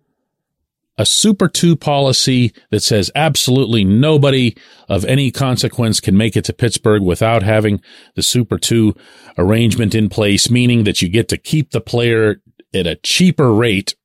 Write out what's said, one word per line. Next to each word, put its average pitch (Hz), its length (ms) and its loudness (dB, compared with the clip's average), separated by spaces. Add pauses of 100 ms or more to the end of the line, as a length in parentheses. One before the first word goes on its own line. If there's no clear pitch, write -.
(960)
a 104 80 -2
Super - 420 0
Two 170 280 2
policy 135 800 0 (180)
that 107 100 0
says 104 320 -2
absolutely 131 680 0
nobody 135 720 2 (340)
of 98 160 -2
any 135 240 0
consequence 120 680 -2
can 95 180 0
make 110 180 0
it 104 100 0
to - 80 -6
Pittsburgh 107 500 0
without 110 400 0
having 107 360 0 (360)
the 95 80 -4
Super 117 340 -2
Two 110 380 0 (420)
arrangement 107 560 0
in 110 160 0
place, 101 400 -2
meaning 120 360 2
that 92 180 -2
you 90 60 -2
get 104 180 0
to 87 100 -4
keep - 320 -4
the 110 120 -6
player 113 600 -2 (320)
at 95 140 -2
a 80 80 -4
cheaper 151 580 0
rate 104 520 -2